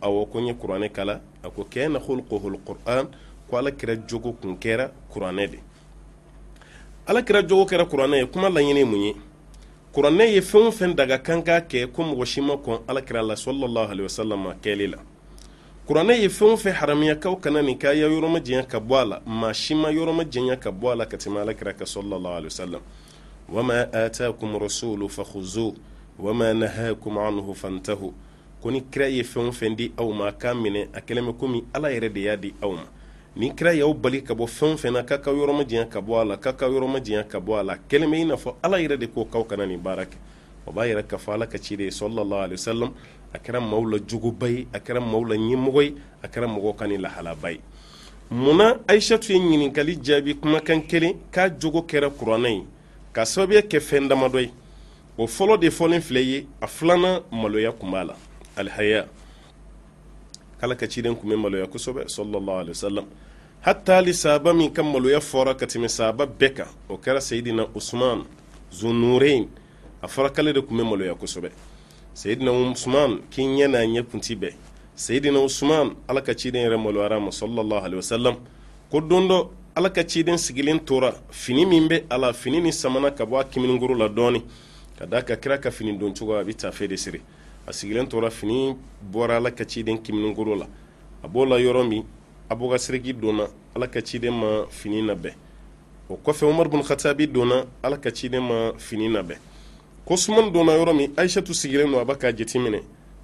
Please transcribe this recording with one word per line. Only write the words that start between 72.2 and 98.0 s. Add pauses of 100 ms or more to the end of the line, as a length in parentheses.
Usman,
k'i
ɲɛ
n'a
ɲɛ
kun
ti
bɛn. (420)
Seydina
Usman, (100)
Ala
ka
ciden
yɛrɛ
maloyara
ma,
sallallahu
alaihi
wasallam. (540)
Ko
don
dɔ, (260)
Ala
ka
ciden
sigilen
tora, (160)
fini
min
bɛ
a
la,
fini
min
samana
ka
bɔ
a
kiminikoro
la
dɔɔnin, (560)
ka
d'a
kan
kira
ka
fini
don
cogo,
a
bɛ
taafe
de
siri. (440)
A
sigilen
tora,
fini (340)
bɔra
Ala
ka
ciden
kiminikoro
la. (560)
A
b'o
la
yɔrɔ
min, (460)
Abukarisiri
donna (260)
Ala
ka
ciden
ma
fini
labɛn, (720)
o
kɔfɛ,
Umaru
Ibun
Katabi
donna (160)
Ala
ka